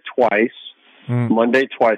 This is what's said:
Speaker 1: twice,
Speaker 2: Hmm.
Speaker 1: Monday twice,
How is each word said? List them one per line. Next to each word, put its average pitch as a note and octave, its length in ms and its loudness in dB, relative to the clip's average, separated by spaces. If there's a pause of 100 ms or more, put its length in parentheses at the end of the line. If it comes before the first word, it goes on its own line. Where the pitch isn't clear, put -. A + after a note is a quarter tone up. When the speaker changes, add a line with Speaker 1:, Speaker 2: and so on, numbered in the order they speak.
(160)
Speaker 1:
twice, A2 360 0 (560)
Speaker 2:
Hmm. A#2+ 260 -2
Speaker 1:
Monday A#2+ 340 2
twice, A2+ 300 0